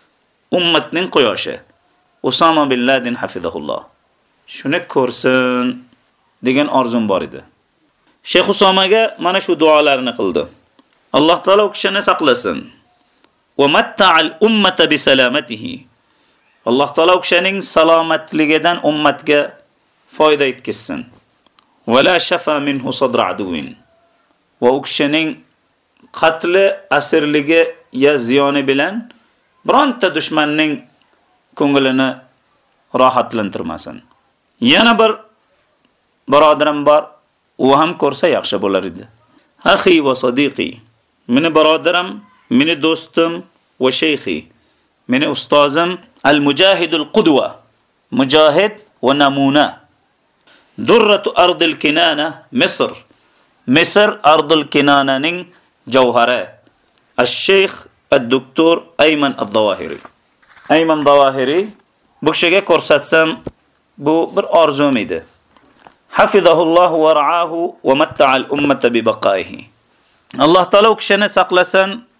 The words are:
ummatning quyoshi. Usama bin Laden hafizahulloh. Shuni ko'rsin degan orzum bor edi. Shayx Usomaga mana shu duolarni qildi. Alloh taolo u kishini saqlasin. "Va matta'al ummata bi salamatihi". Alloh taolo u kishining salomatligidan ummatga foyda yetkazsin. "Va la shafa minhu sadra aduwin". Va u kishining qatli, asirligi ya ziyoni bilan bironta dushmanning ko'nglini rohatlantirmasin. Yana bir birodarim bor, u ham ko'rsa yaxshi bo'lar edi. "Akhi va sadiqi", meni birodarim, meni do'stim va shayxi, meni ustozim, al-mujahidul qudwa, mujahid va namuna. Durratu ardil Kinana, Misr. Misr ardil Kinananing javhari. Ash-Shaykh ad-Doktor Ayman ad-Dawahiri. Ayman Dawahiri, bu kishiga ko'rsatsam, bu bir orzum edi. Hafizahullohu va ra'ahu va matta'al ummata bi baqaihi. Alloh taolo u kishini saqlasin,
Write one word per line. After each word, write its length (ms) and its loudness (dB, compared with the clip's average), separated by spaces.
ummatning 580 -2
quyoshi. 500 -2
Usama 460 0
bin 180 -2
Laden 280 -2
hafizahulloh. 680 -8
Shuni 400 -8
ko'rsin 960 -2
degan 220 0
orzum 420 -2
bor 120 -2
edi. 200 -14
Shayx 260 0
Usomaga 680 2
mana 200 -2
shu 200 -2
duolarni 540 2
qildi. 320 -4
Alloh 300 0
taolo 220 2
u 60 -4
kishini 300 -4
saqlasin. 680 -2
"Va 100 2
matta'al 760 0
ummata 480 2
bi 80 0
salamatihi". 880 -2
Alloh 280 0
taolo 240 4
u 40 -2
kishining 400 -2
salomatligidan 1200 0
ummatga 680 -2
foyda 320 2
yetkazsin. 600 -8
"Va 160 4
la 160 2
shafa 400 -4
minhu 340 -6
sadra 400 -2
aduwin". 420 -8
Va 80 2
u 120 0
kishining 600 -4
qatli, 640 0
asirligi 840 0
ya 240 2
ziyoni 500 0
bilan 420 -2
bironta 500 0
dushmanning 580 -2
ko'nglini 540 0
rohatlantirmasin. 1080 -2
Yana 380 2
bir 120 4
birodarim 580 2
bor, 180 4
u 200 2
ham 200 0
ko'rsa 300 -2
yaxshi 340 -2
bo'lar 240 -2
edi. 220 -12
"Akhi 400 2
va 100 0
sadiqi", 640 -4
meni 280 0
birodarim, 640 0
meni 320 0
do'stim 600 -2
va 120 2
shayxi, 460 -4
meni 200 -2
ustozim, 720 0
al-mujahidul 880 0
qudwa, 440 0
mujahid 640 2
va 100 2
namuna. 520 2
Durratu 580 2
ardil 420 0
Kinana, 720 -2
Misr. 400 -2
Misr 560 2
ardil 440 2
Kinananing 800 0
javhari. 600 2
Ash-Shaykh 580 0
ad-Doktor 720 0
Ayman 400 0
ad-Dawahiri. 600 -4
Ayman 360 2
Dawahiri, 640 2
bu 100 0
kishiga 340 0
ko'rsatsam, 760 0
bu 380 -2
bir 80 -2
orzum 540 0
edi. 260 -6
Hafizahullohu 920 2
va 120 4
ra'ahu 680 -2
va 120 2
matta'al 540 2
ummata 440 0
bi 120 0
baqaihi. 600 -2
Alloh 260 4
taolo 260 4
u 40 2
kishini 340 -2
saqlasin, 760 0